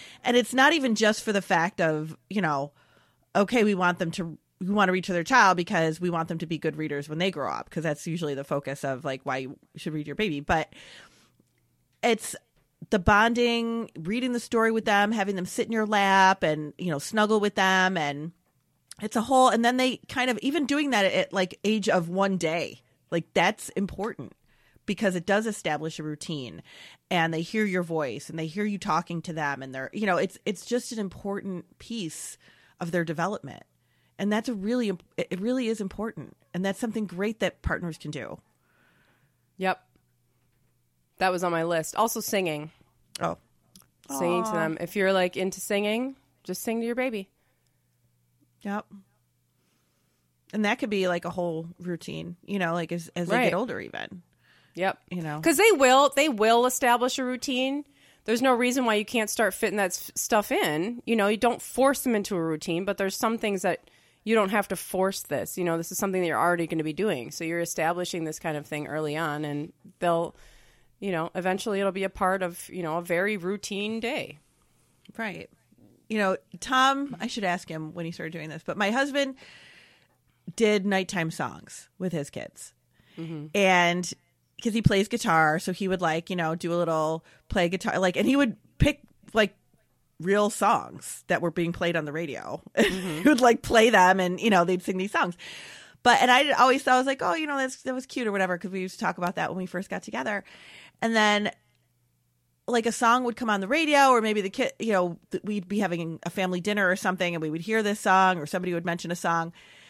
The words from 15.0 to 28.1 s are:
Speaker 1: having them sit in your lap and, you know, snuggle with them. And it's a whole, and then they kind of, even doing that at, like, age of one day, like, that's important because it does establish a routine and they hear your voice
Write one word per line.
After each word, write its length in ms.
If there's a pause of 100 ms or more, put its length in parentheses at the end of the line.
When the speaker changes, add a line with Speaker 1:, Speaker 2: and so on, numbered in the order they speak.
Speaker 1:
having 240
them 100
sit 220
in 40
your 140
lap 580
and, 340
you 140
know, 80
snuggle 400
with 160
them. 420
And 340 (680)
it's 140
a 60
whole, 280
and 140
then 140
they 200 (120)
kind 200
of, 100
even 260
doing 240
that 160
at, 260
like, 320
age 240
of 220
one 280
day, 440 (300)
like, 220
that's 360
important 640 (540)
because 280
it 100
does 200
establish 540
a 40
routine 600 (480)
and 220
they 80
hear 240
your 180
voice 460